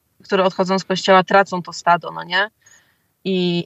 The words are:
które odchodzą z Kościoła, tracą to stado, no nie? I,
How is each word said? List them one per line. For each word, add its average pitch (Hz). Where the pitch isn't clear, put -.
które 190
odchodzą 190
z -
Kościoła, 185
tracą 190
to 170
stado, 170
no 160
nie? 185
I, 180